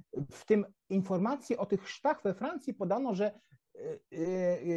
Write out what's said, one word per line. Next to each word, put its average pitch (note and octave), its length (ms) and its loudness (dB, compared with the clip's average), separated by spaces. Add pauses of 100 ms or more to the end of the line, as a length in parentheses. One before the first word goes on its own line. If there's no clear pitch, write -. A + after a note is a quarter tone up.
(320)
w - 140 -18
tym G#3 200 4 (240)
informacji F#3+ 680 0
o G3 80 0
tych F#3+ 160 0
chrztach - 420 -2
we G3 100 2
Francji C4 400 -6
podano, G#3 420 0
że, G3+ 100 2
e, - 540 -8
e, F3 800 -2 (160)